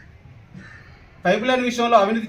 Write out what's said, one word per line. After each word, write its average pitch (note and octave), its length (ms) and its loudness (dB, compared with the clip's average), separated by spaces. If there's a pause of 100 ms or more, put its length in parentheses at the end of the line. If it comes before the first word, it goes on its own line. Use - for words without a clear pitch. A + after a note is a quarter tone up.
(1200)
పైప్ G#3+ 240 0
లైన్ B3+ 200 0
విషయంలో A#3 300 0
అవినీతి G#3+ 300 0